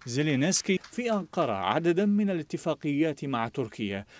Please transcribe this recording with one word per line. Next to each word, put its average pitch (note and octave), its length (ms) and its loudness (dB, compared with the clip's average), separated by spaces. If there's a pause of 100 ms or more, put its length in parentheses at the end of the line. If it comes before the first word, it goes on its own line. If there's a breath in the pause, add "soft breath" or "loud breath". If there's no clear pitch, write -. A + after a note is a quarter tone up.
زيلينسكي D3+ 720 2 (120)
في A#3 200 -2
أنقرة E3 420 -2
عددا D#3+ 520 2
من G3+ 240 4
الاتفاقيات D#3 960 -2
مع A#2 220 0
تركيا G#2 580 -4 (140 loud breath)